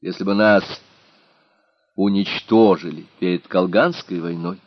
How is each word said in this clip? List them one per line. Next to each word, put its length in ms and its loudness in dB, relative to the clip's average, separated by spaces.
Если 240 -10
бы 100 -2
нас 300 4
уничтожили 1120 0
перед 260 -2
Колганской 720 -2
войной 460 -8